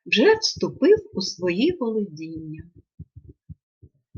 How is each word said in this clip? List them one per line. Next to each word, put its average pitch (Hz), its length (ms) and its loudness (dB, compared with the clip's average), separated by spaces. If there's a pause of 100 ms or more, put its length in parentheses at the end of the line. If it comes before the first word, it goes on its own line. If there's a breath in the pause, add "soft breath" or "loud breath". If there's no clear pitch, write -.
вже 349 280 6
вступив 381 800 2
у 202 60 -4
свої 190 600 -2
володіння. 160 920 -6 (1500)